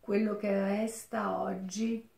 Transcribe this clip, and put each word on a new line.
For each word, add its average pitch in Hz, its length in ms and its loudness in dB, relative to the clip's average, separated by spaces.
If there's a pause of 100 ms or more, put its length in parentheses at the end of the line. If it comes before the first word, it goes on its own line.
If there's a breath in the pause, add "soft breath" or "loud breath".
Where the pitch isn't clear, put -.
Quello 208 360 2
che 208 140 0
resta 196 880 0
oggi 196 640 -2 (120)